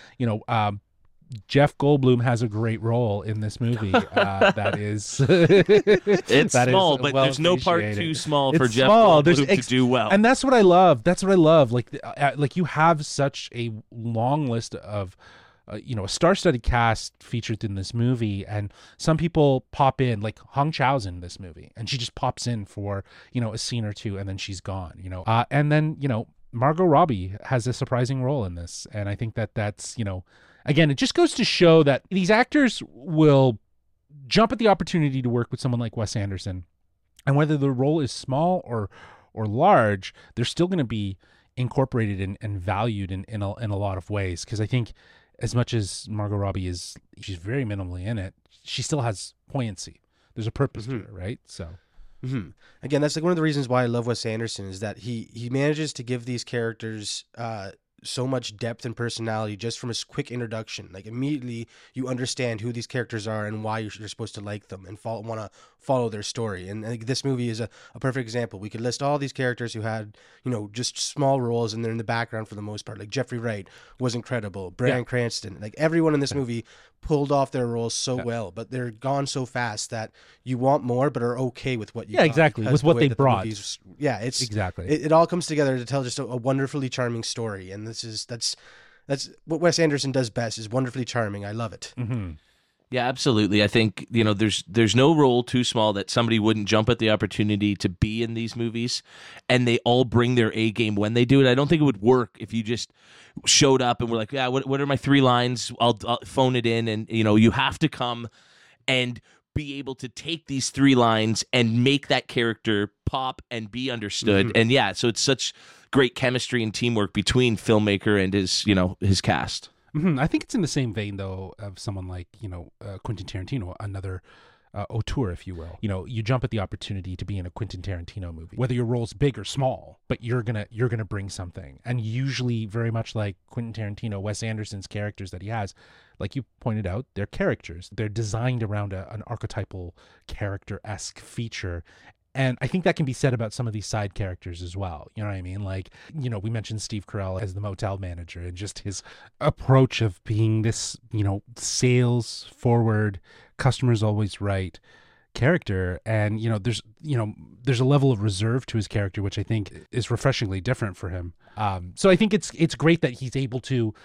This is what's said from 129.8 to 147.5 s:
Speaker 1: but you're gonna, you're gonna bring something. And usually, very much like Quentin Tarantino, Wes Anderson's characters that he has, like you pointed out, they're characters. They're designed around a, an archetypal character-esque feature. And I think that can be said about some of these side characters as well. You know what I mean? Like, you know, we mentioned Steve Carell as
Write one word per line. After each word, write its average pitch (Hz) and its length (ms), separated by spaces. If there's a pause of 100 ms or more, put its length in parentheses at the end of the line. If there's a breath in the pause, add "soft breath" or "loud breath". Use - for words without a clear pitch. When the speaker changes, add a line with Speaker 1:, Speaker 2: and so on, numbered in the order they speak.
Speaker 1:
but - 120
you're 120 220
gonna, 104 260
you're 117 200
gonna 110 160
bring 98 240
something. 90 560
And 123 160
usually, 120 640
very 117 240
much 113 240
like 104 220 (100)
Quentin 117 260
Tarantino, 104 480
Wes 104 220
Anderson's 107 460
characters 104 420
that 92 120
he 98 60
has, 110 260 (440 soft breath)
like - 160
you 135 100 (140)
pointed 110 300
out, - 260
they're 98 120
characters. 107 640
They're 107 160
designed 113 560
around 101 280
a, 95 220
an 101 140
archetypal 95 640 (320 soft breath)
character-esque - 920
feature. 95 640 (520 soft breath)
And 131 240
I 131 60
think 180 160
that 175 140
can 151 100
be 131 60
said 131 200
about 113 200
some 120 160
of 107 40
these 104 140
side 104 280
characters 90 460
as 87 160
well. 90 380
You 110 80
know 104 60
what 98 80
I 92 60
mean? 95 200
Like, 95 280 (280 loud breath)
you 127 100
know, 107 120
we 107 100
mentioned 110 320
Steve 104 240
Carell 95 340
as 95 140